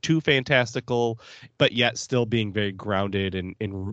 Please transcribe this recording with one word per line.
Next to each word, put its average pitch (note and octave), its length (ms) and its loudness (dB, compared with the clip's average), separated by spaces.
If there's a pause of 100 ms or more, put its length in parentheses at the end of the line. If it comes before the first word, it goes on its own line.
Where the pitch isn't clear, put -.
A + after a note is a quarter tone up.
too D#3+ 180 2
fantastical, B2 960 0 (380)
but C#3+ 160 4
yet A#2+ 260 2
still B2 280 0
being A2 260 0
very G#2 180 -2
grounded G2 640 -2
and, F2+ 260 -6
and G2 320 -6